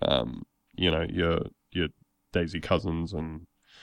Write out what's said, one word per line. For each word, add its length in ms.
um, 460
you 160
know, 200
your, 300
your 160
Daisy 280
Cousins 520
and 340